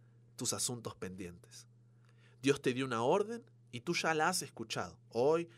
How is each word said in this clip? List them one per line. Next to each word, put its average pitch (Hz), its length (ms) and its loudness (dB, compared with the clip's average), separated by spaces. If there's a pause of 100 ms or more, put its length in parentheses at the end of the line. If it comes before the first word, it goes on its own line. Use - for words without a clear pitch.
(360)
tus - 180 -2
asuntos 117 420 -4
pendientes. 92 720 -12 (760)
Dios 135 200 4
te 131 120 2
dio 131 120 -2
una 120 180 0
orden 202 400 0 (280)
y 123 100 -10
tú 175 120 -2
ya 160 200 2
la 156 160 4
has 185 140 0
escuchado. 110 560 -8 (100)
Hoy, 156 480 2